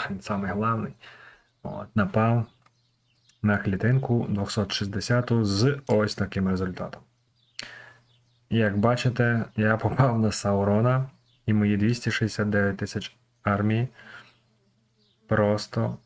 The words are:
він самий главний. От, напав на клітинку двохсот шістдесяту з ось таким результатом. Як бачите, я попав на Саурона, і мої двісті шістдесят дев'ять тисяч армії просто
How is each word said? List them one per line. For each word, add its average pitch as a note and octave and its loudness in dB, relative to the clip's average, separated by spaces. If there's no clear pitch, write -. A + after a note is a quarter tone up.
він G2 -8
самий G2 -4
главний. A2+ -2
От, - -10
напав A2 2
на G#2 2
клітинку A#2 0
двохсот G2+ -2
шістдесяту A2 0
з A#2 2
ось G#2+ 2
таким F#2+ -2
результатом. F#2 -6
Як G#2+ 2
бачите, A#2 2
я G#2+ 2
попав A#2 2
на A2 2
Саурона, G#2 2
і G#2+ 2
мої G#2 4
двісті A2+ 0
шістдесят G#2+ -2
дев'ять G2+ 0
тисяч - -8
армії G#2+ 2
просто G#2+ 0